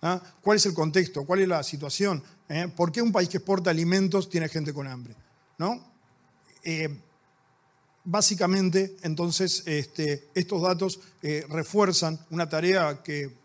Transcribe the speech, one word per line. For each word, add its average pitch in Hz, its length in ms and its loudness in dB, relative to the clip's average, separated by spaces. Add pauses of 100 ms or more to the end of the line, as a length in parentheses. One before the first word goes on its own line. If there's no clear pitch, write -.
¿Ah? 175 220 -2 (180)
¿Cuál 208 180 4
es 196 80 4
el 196 60 0
contexto? 156 520 0
¿Cuál 180 160 2
es 185 80 4
la 160 160 0
situación? 151 580 -2 (260)
¿Eh? 165 260 -4
¿Por 175 180 2
qué 233 100 0
un 233 80 4
país 185 180 4
que 175 100 -2
exporta 185 320 2
alimentos 180 600 2
tiene 165 180 0
gente 151 240 -4
con 139 140 -8
hambre? 123 300 -14 (420)
¿No? 220 260 -2 (800)
Eh, 160 260 -4 (1160)
básicamente, 190 960 2
entonces, 170 640 -2
este, 147 680 -4
estos 175 260 -2
datos, 185 380 -2 (200)
eh, 151 280 -4
refuerzan 165 680 0 (120)
una 165 180 -2
tarea 160 540 0
que 143 420 -8